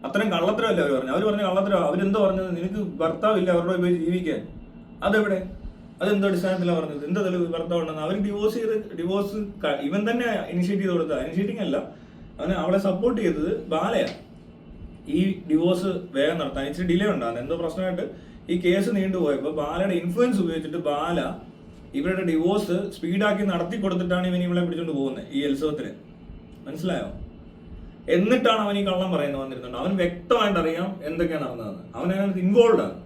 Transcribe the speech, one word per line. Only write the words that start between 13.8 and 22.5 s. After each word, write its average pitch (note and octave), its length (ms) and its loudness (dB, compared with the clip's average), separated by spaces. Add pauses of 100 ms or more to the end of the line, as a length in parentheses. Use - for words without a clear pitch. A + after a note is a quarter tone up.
ഈ F#3 240 2 (100)
ഡിവോഴ്സ് F3+ 380 4 (280)
വേഗം D#3+ 240 2
നടത്താൻ C3+ 280 -4
ഇച്ചിരി F3+ 220 -4
ഡിലേ G3 240 4
ഉണ്ടാകുന്നു, A#2 260 -2
എന്തോ D3+ 220 -2
പ്രശ്നമായിട്ട് F3+ 420 -4 (480)
ഈ - 20 2 (100)
കേസ് G3 300 4
നീണ്ടുപോയപ്പോ D#3 560 0 (100)
ബാലയുടെ F3 420 0
ഇൻഫ്ലുവൻസ് G3+ 400 2
ഉപയോഗിച്ചിട്ട് D#3+ 340 -4
ബാല D#3 420 0 (800)
ഇവരുടെ F#3 320 0
ഡിവോഴ്സ് F3+ 460 2 (180)